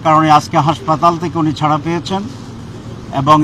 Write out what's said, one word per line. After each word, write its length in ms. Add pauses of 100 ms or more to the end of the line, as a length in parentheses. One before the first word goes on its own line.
কারণে 220 (100)
আজকে 200 (100)
হাসপাতাল 540
থেকে 220
উনি 160
ছাড়া 260
পেয়েছেন 360 (1000)
এবং 220